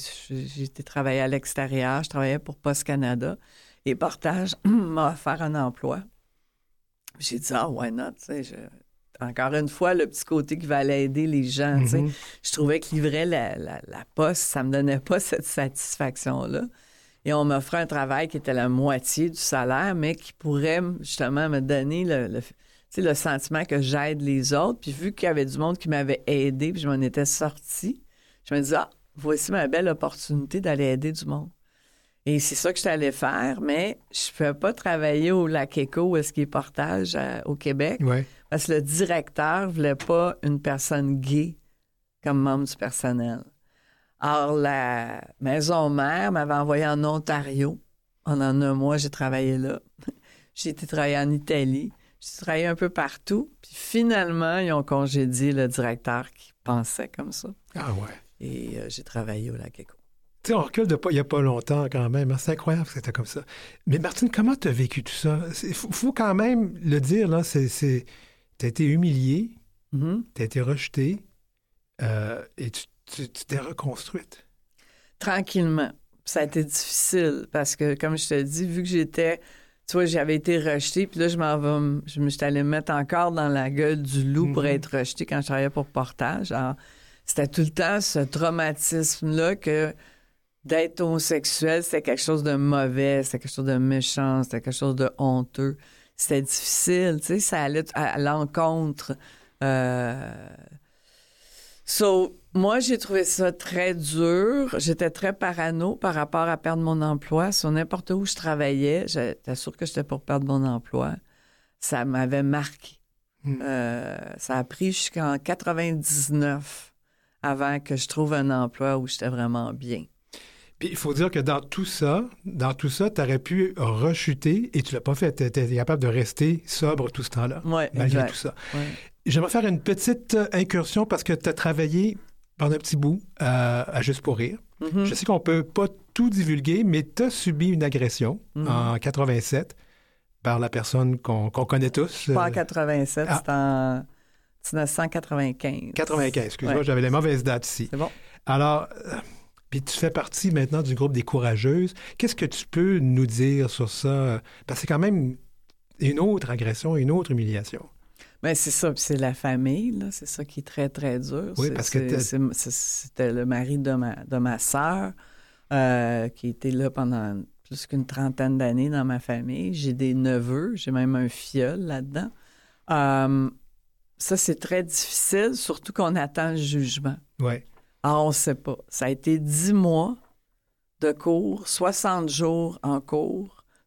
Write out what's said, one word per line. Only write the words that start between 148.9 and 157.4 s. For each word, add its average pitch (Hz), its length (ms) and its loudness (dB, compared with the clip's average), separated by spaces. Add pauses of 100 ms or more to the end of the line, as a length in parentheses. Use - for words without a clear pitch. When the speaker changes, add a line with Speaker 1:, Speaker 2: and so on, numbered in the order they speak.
Speaker 2:
euh, - 80 -10 (540)
puis 135 120 -4
tu - 160 -6
fais 165 120 2
partie - 420 -2
maintenant 151 300 2
du 131 140 0
groupe 139 180 2
des 120 80 2
Courageuses. 127 720 2 (240)
Qu'est-ce 233 180 0
que 165 100 -2
tu - 200 -6
peux 180 340 4
nous 131 280 4
dire 131 420 2
sur 117 200 -2
ça ? 135 520 0 (240)
Parce - 140 -6
que - 20 -6
c'est - 60 -4
quand 151 120 2
même 160 380 2 (640)
une 143 200 4
autre 190 300 2
agression, 120 480 0
une 135 140 4
autre 175 200 2
humiliation. 110 560 -2 (540)